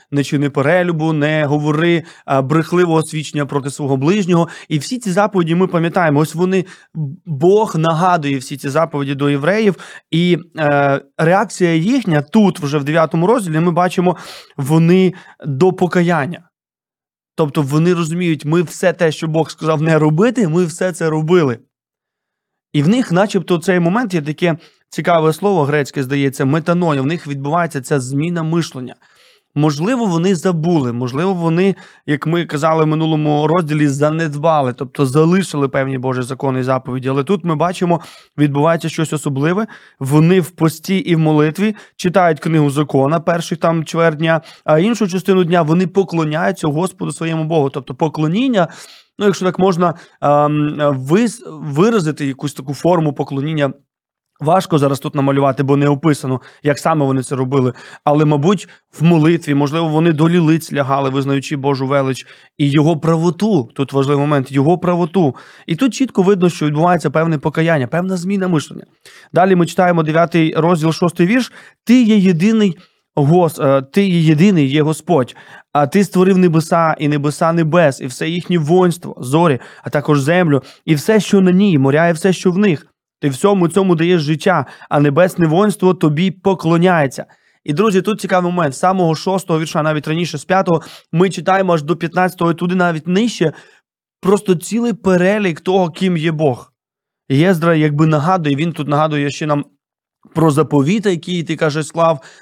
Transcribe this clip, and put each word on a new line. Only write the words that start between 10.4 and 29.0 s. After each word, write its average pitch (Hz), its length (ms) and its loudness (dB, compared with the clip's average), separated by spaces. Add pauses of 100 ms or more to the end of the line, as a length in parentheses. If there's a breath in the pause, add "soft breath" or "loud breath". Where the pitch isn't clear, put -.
е, 143 420 2 (180)
реакція 175 560 2
їхня 170 480 0
тут, 196 380 2
вже 147 180 -2
в 139 60 -4
дев'ятому 160 420 0
розділі, 190 340 0
ми 175 120 2
бачимо, 175 440 0 (400 loud breath)
вони 165 580 4 (320 loud breath)
до 160 260 2
покаяння. 175 720 -2 (920)
Тобто 156 260 0
вони 156 320 0
розуміють, 170 500 -2
ми 165 180 0
все 170 300 -2
те, 165 200 0
що 165 160 -8
Бог 156 220 -2
сказав 156 320 -4
не 160 160 2
робити, 180 500 2
ми 175 160 0
все 180 280 -4
це 165 180 -4
робили. 156 480 2 (1160)
І 147 100 0
в 147 60 0
них 233 240 0
начебто 185 460 0
цей 180 220 0
момент 185 340 0
є 165 80 -2
таке 156 340 -2 (320 soft breath)
цікаве 160 440 0
слово 185 320 0
грецьке, 143 380 -2
здається, 139 420 -2
метаноя. 160 580 0
В 131 40 -2
них 160 200 -4
відбувається 143 540 -4
ця 139 200 -2
зміна 151 420 -4
мишлення. 156 520 -4 (600 soft breath)